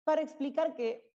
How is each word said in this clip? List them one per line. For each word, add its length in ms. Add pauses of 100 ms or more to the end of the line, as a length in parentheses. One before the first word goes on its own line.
para 180
explicar 540
que, 440